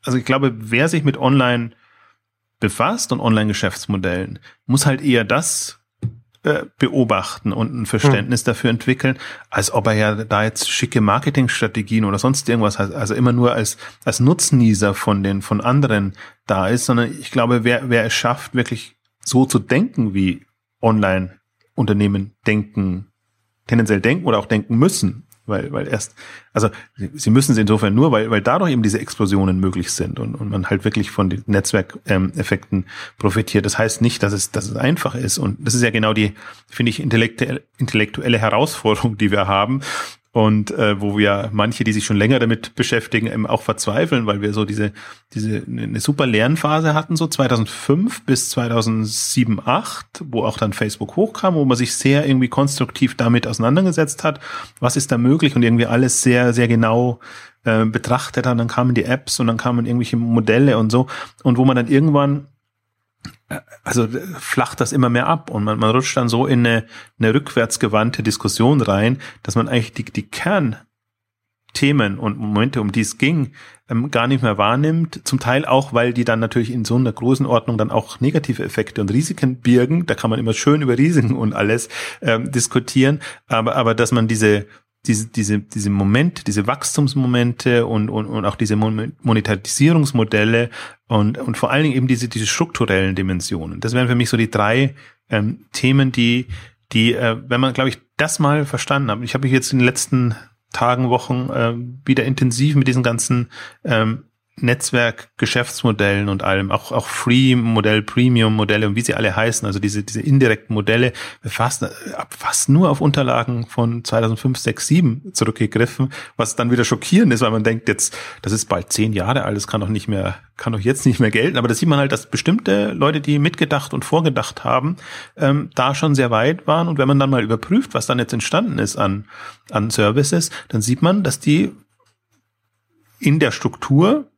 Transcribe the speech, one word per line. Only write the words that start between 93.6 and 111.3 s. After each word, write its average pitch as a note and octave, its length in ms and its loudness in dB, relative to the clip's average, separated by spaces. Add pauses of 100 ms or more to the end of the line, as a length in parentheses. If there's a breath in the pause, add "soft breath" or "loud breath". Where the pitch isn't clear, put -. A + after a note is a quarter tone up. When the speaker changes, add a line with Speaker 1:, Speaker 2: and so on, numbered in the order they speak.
Speaker 1:
Das A#2 120 -4
wären B2 160 0
für B2 60 2
mich A#2+ 160 0
so B2+ 60 2
die A2+ 140 0
drei, A#2+ 440 2 (340 loud breath)
ähm, G#2+ 440 -2
Themen, C3+ 400 2
die, A#2+ 340 2 (460 loud breath)
die, A2+ 220 4
äh, A#2 220 -2 (120)
wenn B2 120 0
man, C3 140 0
glaub C3 120 0
ich, B2+ 120 -4 (180)
das D3+ 220 -2
mal D3 260 2
verstanden C#3 460 -2
hat. G#2 120 -2
Ich A#2+ 120 -8
habe C3 100 -2
mich B2+ 80 2
jetzt C3 200 0
in C3 80 2
den B2 60 4
letzten B2 500 0 (360 loud breath)
Tagen, B2 380 0
Wochen, B2+ 400 -2
äh, A#2 240 -2 (320)
wieder C3 180 2
intensiv C3 500 0
mit C3+ 140 4
diesen B2+ 140 2
ganzen, A#2+ 480 0 (340 loud breath)
ähm, A2 400 0 (320)
Netzwerk-Geschäftsmodellen A#2 1700 -2
und G2 160 -4
allem, F#2+ 260 0
auch, - 220 -2
auch A#2+ 160 -4
Free-Modell, A2+ 920 2
Premium-Modelle A2 840 2
und G2+ 80 -2
wie A2+ 60 -2
sie - 140 -2
alle G#2 200 0
heißen, A2+ 320 -2
also G2+ 140 -4
diese, G#2 240 -4
diese G#2+ 160 -8
indirekten C3 540 2
Modelle, A2+ 380 2 (300 loud breath)